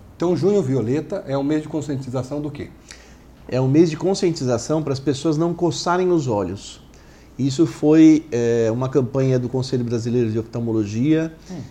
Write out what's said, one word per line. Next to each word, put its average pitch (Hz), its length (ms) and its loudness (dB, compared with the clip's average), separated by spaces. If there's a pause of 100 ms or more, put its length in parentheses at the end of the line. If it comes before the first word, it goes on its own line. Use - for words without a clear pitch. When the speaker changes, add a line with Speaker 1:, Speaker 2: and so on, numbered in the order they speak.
(160)
Speaker 1:
Então, 170 220 0
Junho 196 240 2
Violeta 135 640 -2
é 139 100 -2
um 139 60 -2
mês 151 200 0
de 151 40 -12
conscientização 135 720 -6
do 147 100 -6
quê? - 200 -12 (800)
Speaker 2:
É 123 100 0
um 131 80 2
mês 156 220 6
de 151 80 -6
conscientização 156 840 -2
para 143 120 -4
as 131 60 -6
pessoas 147 380 -2
não 170 160 0
coçarem 175 560 -2
os 156 200 2
olhos. 98 520 -6 (560)
Isso 135 300 2
foi, 156 640 6
é, 117 400 2
uma 127 160 -2
campanha 131 500 0
do 123 120 -2
Conselho 127 340 -2
Brasileiro 117 480 -2
de 110 80 -2
Oftalmologia, 117 960 -2 (160)
Speaker 1:
Hum. 165 200 -12